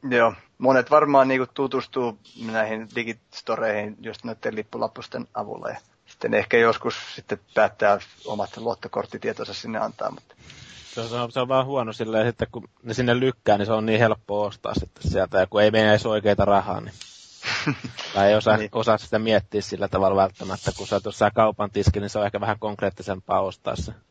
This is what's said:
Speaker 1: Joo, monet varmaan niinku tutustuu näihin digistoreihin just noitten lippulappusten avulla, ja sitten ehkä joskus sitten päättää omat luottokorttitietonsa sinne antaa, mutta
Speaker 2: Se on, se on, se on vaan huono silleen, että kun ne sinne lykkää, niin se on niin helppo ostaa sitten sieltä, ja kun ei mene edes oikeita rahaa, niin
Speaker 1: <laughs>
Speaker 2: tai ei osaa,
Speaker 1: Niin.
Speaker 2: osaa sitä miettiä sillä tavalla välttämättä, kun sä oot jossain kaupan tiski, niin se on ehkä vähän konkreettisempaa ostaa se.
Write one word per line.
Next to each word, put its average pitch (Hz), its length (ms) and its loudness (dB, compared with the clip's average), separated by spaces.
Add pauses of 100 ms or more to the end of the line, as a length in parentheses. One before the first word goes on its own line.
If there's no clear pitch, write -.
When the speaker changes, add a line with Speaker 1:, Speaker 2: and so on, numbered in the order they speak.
Speaker 1:
Joo, 117 240 4 (240)
monet 127 340 4
varmaan 143 360 6
niinku 131 260 0
tutustuu 123 640 -4 (340)
näihin 110 440 -2
digistoreihin 110 1040 -6
just 110 220 -14
noitten 113 320 -8
lippulappusten 117 800 -10
avulla, 107 360 -10
ja 117 80 -12 (280)
sitten - 280 -6
ehkä 107 240 2
joskus 117 580 0
sitten - 240 -10 (160)
päättää 101 440 2 (260)
omat 104 320 -8
luottokorttitietonsa 113 960 -8
sinne 110 260 -8
antaa, 110 320 -6
mutta - 240 -20 (580)
Speaker 2:
Se 117 80 -8
on, 117 60 -8
se 117 80 -8
on, 120 160 -6
se 135 80 -6
on 123 80 -2
vaan 131 180 2
huono 127 280 -4
silleen, 110 340 0
että 117 240 -4
kun - 160 -14 (160)
ne 117 100 -8
sinne 123 260 2
lykkää, 123 380 2
niin 101 80 0
se 110 80 0
on 110 120 0
niin 110 140 2
helppo 107 420 0
ostaa - 320 -6
sitten - 380 -6
sieltä, 95 280 0
ja 92 80 4
kun 104 140 2
ei 107 100 6
mene 110 180 4
edes 107 160 4
oikeita 104 400 2
rahaa, 101 360 2
niin 107 120 -16 (720)
Speaker 1:
<laughs> 147 100 -2 (380)
Speaker 2:
tai 98 160 4
ei 104 60 6
osaa, 107 220 4
Speaker 1:
Niin. 107 160 -2
Speaker 2:
osaa 110 240 2
sitä - 220 -2
miettiä 107 420 0
sillä 98 260 -6
tavalla 95 280 2
välttämättä, 95 640 0
kun 95 100 -8
sä - 80 -2
oot 98 100 -2
jossain 104 300 0
kaupan 107 360 0
tiski, 101 280 2
niin 101 100 -6
se 107 100 -4
on 104 60 0
ehkä 101 160 -4
vähän 104 180 -2
konkreettisempaa 98 840 -4
ostaa - 340 -6
se. - 160 -10 (200)